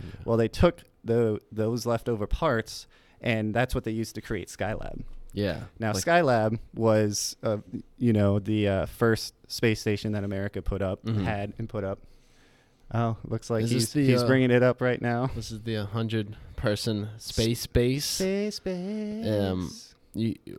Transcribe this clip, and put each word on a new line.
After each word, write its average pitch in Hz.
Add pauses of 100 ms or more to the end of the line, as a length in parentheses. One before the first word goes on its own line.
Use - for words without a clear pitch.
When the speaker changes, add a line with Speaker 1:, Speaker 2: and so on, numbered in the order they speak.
Speaker 1:
Yeah. - (140)
Speaker 2:
Well, 113
they 113
took 170 (220)
the, 113 (140)
those 110
leftover 117
parts, - (340)
and 110
that's 123
what 127
they 113
used 110
to 110
create 101
Skylab. 95 (320)
Speaker 1:
Yeah. 101 (140)
Speaker 2:
Now, 110
Speaker 1:
Like 98
Speaker 2:
Skylab 123 (160)
was, 107
uh, 107 (400)
you 120
know, 101
the, 104
uh, 95
first - (120)
space 110
station 107
that 104
America 98
put 95
up, 95
Speaker 1:
Mm-hmm. 110
Speaker 2:
had 104
and 113
put 104
up. 95 (960)
Oh, 113
looks -
like 113
Speaker 1:
Is 117
this 117
Speaker 2:
he's, 113
Speaker 1:
the, 143
Speaker 2:
he's 127
Speaker 1:
uh, 120
Speaker 2:
bringing 131
it 123
up 123
right 123
now. 120
Speaker 1:
This 113
is 107
the 110
hundred 107 (220)
person 104 (100)
space 117
Speaker 2:
S-, -
Speaker 1:
base. 131
Speaker 2:
Space 202
base. 214
Speaker 1:
Um, 95 (440)
you, 110 (240)